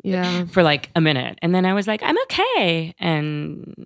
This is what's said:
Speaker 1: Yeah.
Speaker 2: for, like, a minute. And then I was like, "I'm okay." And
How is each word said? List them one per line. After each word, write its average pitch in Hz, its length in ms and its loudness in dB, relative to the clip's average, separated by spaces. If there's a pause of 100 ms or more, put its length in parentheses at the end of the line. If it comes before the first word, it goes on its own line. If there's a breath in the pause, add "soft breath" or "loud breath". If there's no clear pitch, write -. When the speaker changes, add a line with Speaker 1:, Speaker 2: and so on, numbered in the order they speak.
Speaker 1:
Yeah. 180 420 -2
Speaker 2:
for, 175 160 2
like, 147 340 2
a 165 60 4
minute. 135 400 0
And 175 140 2
then 185 100 2
I 190 80 2
was 202 140 -2
like, 214 160 -2
"I'm 359 200 2
okay." 208 760 0
And 151 760 -4 (120)